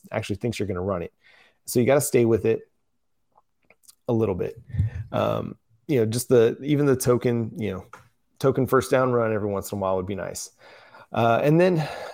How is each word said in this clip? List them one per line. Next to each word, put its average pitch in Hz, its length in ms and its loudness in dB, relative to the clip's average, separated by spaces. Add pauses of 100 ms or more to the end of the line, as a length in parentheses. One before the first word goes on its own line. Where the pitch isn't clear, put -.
(120)
actually 107 260 -6
thinks 120 200 -6
you're 104 100 -4
gonna 92 140 -6
run 92 220 -4
it. 85 100 -14 (520)
So - 140 -2
you 120 60 2
gotta 139 160 4
stay 127 240 2
with 113 200 2
it 113 220 -2 (1400)
a 123 60 0
little 110 200 2
bit. - 260 -6 (520)
Um, - 440 -2 (320)
you 139 120 2
know, 110 80 4
just 113 220 -4
the, 120 340 6
even 143 240 2
the 135 80 4
token, 120 640 0
you 101 160 -2
know, 92 120 -10 (540)
token 135 260 0
first 127 240 2
down 127 220 2
run 117 220 0
every 104 160 -4
once 98 220 -6
in 107 60 -6
a 98 40 -6
while 95 160 0
would 92 100 -4
be 98 80 -6
nice. - 340 -10 (640)
Uh, 117 280 2
and 156 180 4
then, 175 280 2 (260)